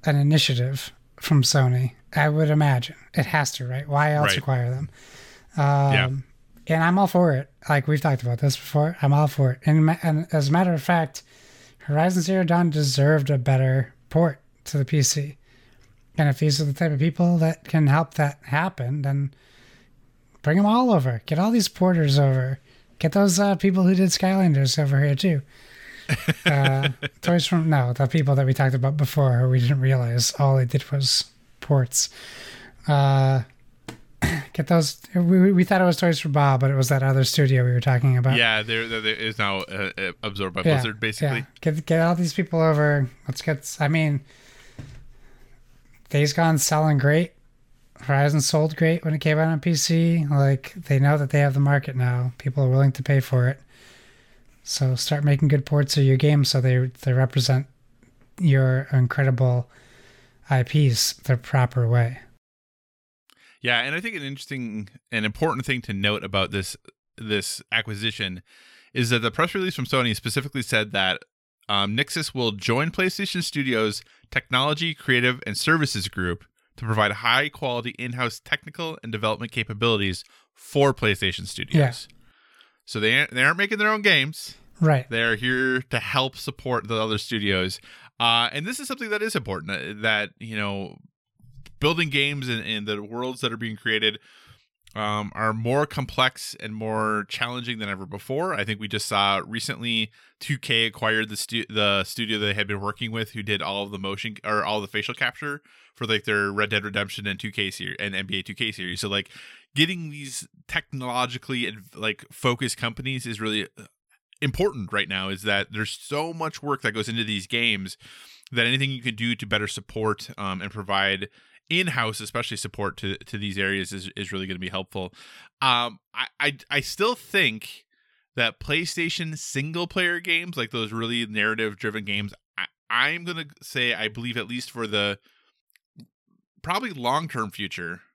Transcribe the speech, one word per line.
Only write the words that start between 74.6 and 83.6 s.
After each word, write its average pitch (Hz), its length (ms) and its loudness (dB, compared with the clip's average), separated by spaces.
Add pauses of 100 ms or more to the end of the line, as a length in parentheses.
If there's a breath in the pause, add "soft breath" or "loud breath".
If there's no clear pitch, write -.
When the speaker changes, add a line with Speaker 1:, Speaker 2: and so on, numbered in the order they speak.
Speaker 2:
creative, 123 520 0
and 104 100 -6
services 143 520 0
group 87 360 -4 (320)
to - 80 -12
provide 107 280 2
high-quality 120 800 -2
in-house 120 540 -6
technical 156 580 -8
and 117 100 -10
development 110 400 -4
capabilities 107 720 -2 (300 soft breath)
for 139 380 0
PlayStation 95 540 -2
Studios. - 640 0
Speaker 1:
Yeah. - 60 -20 (680 soft breath)
Speaker 2:
So - 140 -8
they 110 180 4
aren't, 147 140 2
they 127 140 0
aren't 165 140 4
making 202 200 -2